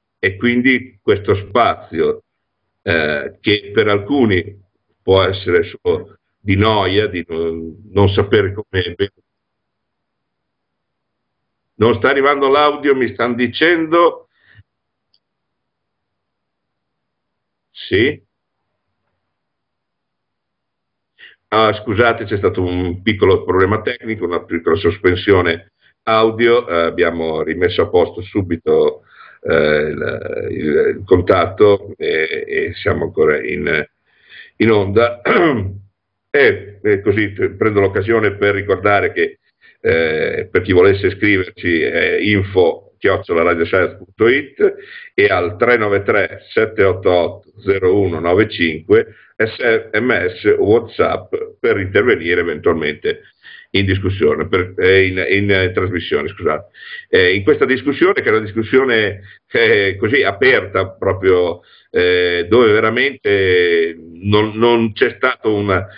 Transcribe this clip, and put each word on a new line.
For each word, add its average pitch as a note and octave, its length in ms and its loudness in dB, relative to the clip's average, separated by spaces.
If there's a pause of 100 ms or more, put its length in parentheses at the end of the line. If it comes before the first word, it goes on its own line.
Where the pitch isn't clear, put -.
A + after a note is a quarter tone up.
(200)
e G2 160 -2
quindi B2 640 -2
questo G2+ 320 0
spazio, E2+ 880 -2 (640)
eh, D2+ 580 -4
che G#2 320 -2
per G#2+ 140 2
alcuni G2+ 760 -2 (380)
può F#2+ 220 2
essere F2+ 400 0
solo - 540 -6 (220)
di G2 160 -2
noia, G#2 520 2
di F2+ 200 -8
non, E2 640 -8
non G2 180 4
sapere F#2+ 440 0
come. F2+ 420 -8 (2750)
Non A#2 160 4
sta B2+ 140 0
arrivando C#3 400 2
l'audio, C#3+ 460 2
mi A#2+ 180 -2
stan A#2+ 220 -2
dicendo. D#3+ 920 0 (3500)
Sì? B2+ 500 -2 (3250)
Ah, G#2+ 240 2
scusate, A2+ 520 0
c'è G2 120 -4
stato F#2+ 260 -2
un F2+ 400 -4
piccolo F#2+ 400 2
problema F#2+ 400 0
tecnico, A2+ 420 -6
una E2+ 180 -4
piccola E2+ 320 -2
sospensione F2 1000 0 (300)
audio, A2+ 640 2
eh, E2+ 60 -4
abbiamo E2 680 -2
rimesso F2 400 0
a E2 60 -6
posto F2 320 0
subito, E2 800 -2 (400)
eh, - 100 -2
il, D2+ 960 -2
il, D2+ 480 0
il G2+ 80 -14
contatto F#2+ 920 2
e, D#2+ 520 -4
e E2 260 -4
siamo D#2+ 300 -4
ancora D#2 360 0
in, D#2 460 -4 (680)
in A2+ 160 2
onda. G#2 520 0
<clears throat> C3+ 520 0 (540)
E, C3 540 0
e G2+ 180 2
così G#2 300 0
t-, F#2+ 200 -4
prendo G#2 280 0
l'occasione G2+ 560 0
per G2+ 180 0
ricordare F#2+ 600 0
che, E2+ 260 -2 (400)
eh, D#2 720 -2
per F#2 100 0
chi F#2 120 -2
volesse G2 380 4
scriverci F#2 680 -2
è E2+ 380 -2
info F#2+ 800 0
chiocciolaradioscience F2 960 0
punto - 320 -2
it C#3+ 480 0 (400)
e G2+ 120 4
al F2+ 280 -2
tre A#2+ 220 2
nove G2+ 260 0
tre G2 460 -2
sette A2 340 0
otto F#2 260 0
otto F2 520 -2
zero F#2+ 360 0
uno E2+ 220 0
nove F2+ 300 2
cinque F2+ 640 0 (220)
S A2+ 560 -2
M G#2+ 340 0
S - 160 -10 (140)
o G2 60 0
WhatsApp F#2+ 680 0 (260)
per A2 200 0
intervenire F#2+ 640 0
eventualmente D#2 800 -2 (500)
in G2 140 0
discussione, F2+ 640 -2
per, F#2 300 -2
eh, F#2+ 280 4
in, F#2 240 -4
in, G2+ 220 0
eh, F#2 220 0
trasmissione, F2 560 -4
scusate. D2+ 400 -6 (400)
Eh, F#2 260 2
in G#2 80 -4
questa C#3 220 2
discussione, C3 480 0
che - 100 -4
è A2+ 80 0
una G#2+ 80 2
discussione, G#2+ 800 0 (300)
eh, G2+ 480 2
così A2+ 240 0
aperta, G2 640 0
proprio, F#2 760 0 (300)
eh, F2+ 580 0
dove A2+ 220 4
veramente G2 1300 0
non, G2+ 560 -2
non A2+ 380 2
c'è A#2+ 240 0
stata B2 320 -2
una, G2+ 360 0 (120)